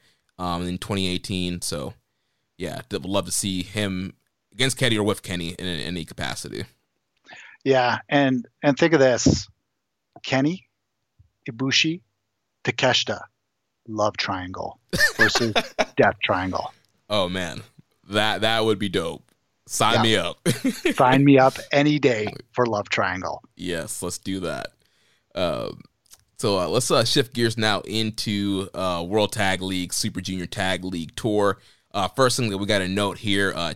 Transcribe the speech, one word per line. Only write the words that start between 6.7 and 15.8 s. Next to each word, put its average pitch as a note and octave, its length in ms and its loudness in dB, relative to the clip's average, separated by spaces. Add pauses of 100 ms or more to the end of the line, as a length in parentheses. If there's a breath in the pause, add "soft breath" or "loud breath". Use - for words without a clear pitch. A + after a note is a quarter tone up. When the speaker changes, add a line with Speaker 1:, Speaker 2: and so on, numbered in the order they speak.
Speaker 2:
Yeah, B2 360 4 (100)
and, C3+ 380 2 (160)
and C#3+ 120 4
think E3 180 4
of D3+ 60 6
this. - 480 4 (760)
Kenny, C#3+ 440 0 (800)
Ibushi, C3+ 540 0 (600)
Takeshita, A#2+ 580 0 (640)
love G#2+ 300 0
triangle F#2 600 -6 (380)
versus A#2 380 2
Speaker 1:
<laughs> - 420 -2